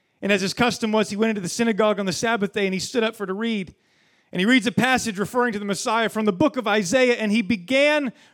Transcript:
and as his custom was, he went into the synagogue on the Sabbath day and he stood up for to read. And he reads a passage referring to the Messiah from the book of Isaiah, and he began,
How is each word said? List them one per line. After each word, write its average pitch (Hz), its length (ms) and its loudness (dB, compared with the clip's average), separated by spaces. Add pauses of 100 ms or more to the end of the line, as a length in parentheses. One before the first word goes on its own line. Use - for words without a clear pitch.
(220)
and 202 100 0
as 196 80 2
his 190 140 -2
custom 226 360 0
was, 214 200 0
he 202 60 -6
went 220 120 0
into 208 140 -4
the 175 80 -6
synagogue 214 500 0
on 196 60 -2
the 180 80 -2
Sabbath 226 400 -2
day 208 100 0
and 190 80 0
he 185 80 -2
stood 226 240 -2
up 220 100 -4
for 202 120 -8
to 185 80 -6
read. 214 400 -4 (580)
And 180 80 -2
he 185 60 2
reads 240 200 4
a 233 60 -2
passage 226 480 0
referring 240 320 0
to 202 80 -6
the 208 40 -8
Messiah 220 440 -2
from 220 160 -2
the 214 80 4
book 285 240 2
of 233 100 -4
Isaiah, 220 480 2
and 214 160 -2
he 220 100 2
began, 262 720 0 (220)